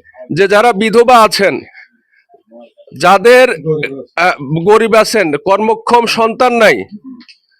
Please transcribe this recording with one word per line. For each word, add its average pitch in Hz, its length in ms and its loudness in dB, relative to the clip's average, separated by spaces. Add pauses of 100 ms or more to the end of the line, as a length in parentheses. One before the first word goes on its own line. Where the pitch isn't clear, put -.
(320)
যে 180 160 0
যারা 214 260 2
বিধবা 226 500 2
আছেন, 185 360 -2 (1400)
যাদের, 202 460 4 (680)
আহ, 165 500 -4
গরিব 220 300 2
আছেন, 202 380 0 (120)
কর্মক্ষম 220 600 -2
সন্তান 226 480 -2
নাই, 185 300 0 (760)